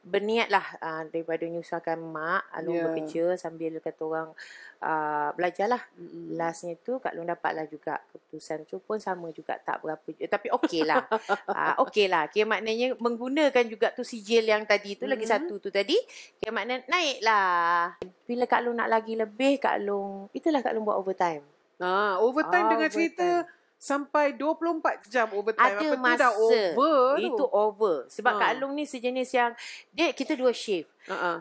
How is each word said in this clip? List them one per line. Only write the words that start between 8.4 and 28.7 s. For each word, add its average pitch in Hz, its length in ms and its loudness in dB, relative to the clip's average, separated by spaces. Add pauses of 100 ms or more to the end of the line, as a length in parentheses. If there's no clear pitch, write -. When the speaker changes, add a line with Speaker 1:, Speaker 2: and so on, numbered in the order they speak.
Speaker 1:
tu 190 160 -10
pun 214 160 -6
sama 180 340 -6
juga, 156 280 -10
tak - 260 -6
berapa 156 180 -6
ju-, - 220 -10
tapi 202 260 -2
okeylah. 156 600 2
Speaker 2:
<laughs> 208 400 -2
Speaker 1:
Ah, 156 260 0
okeylah. 185 480 4
Kira 214 220 0
maknanya 220 480 0
menggunakan 247 720 2
juga 220 240 0
tu - 120 -12
sijil 220 400 2
yang 214 220 2
tadi 208 320 0
tu, - 80 -8
lagi 233 240 -2
Speaker 2:
Mm-mm. 226 80 4
Speaker 1:
satu 311 220 -4
tu 202 120 -8
tadi. 202 300 2 (380)
Kira - 120 -4
makna 233 360 -4
naiklah. 190 1120 2 (240)
Bila 240 220 0
Kak 240 180 2
Long 240 120 -2
nak 226 120 -2
lagi 220 240 0
lebih, 226 460 0
Kak - 200 0
Long, 202 540 -4
itulah 294 280 0
Kak 240 120 -2
Long 220 120 -2
buat 208 120 0
overtime. 185 480 -2 (320)
Speaker 2:
Ah, 190 420 0
overtime 302 460 4
Speaker 1:
Ah, - 80 4
Speaker 2:
dengan 311 160 2
cerita 339 560 0
Speaker 1:
overtime. - 100 -20 (220)
Speaker 2:
sampai 285 560 0
dua 269 220 -2
puluh 330 200 -2
empat 320 320 -2
jam 220 240 0
overtime. 208 320 0
Speaker 1:
Ada 240 160 4
Speaker 2:
Apa 311 80 0
tu 277 140 0
Speaker 1:
masa 240 180 4
Speaker 2:
dah 254 160 6
over 226 800 4
tu? 349 160 0
Speaker 1:
itu 262 180 -2
over. 208 500 2 (120)
Sebab 226 240 0
Speaker 2:
Ha. 208 100 0
Speaker 1:
Kak 202 160 4
Long 269 140 -6